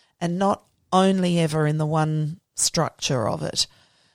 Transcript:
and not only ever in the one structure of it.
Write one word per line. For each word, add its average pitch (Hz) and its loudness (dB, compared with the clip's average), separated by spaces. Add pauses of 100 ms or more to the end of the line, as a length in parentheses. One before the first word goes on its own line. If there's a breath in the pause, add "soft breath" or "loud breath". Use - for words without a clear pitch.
(200 loud breath)
and 170 -4
not 196 0 (280)
only 185 2
ever 156 0
in 151 0
the 156 0
one 156 -2 (160)
structure - -2
of - -6
it. - -4 (480 soft breath)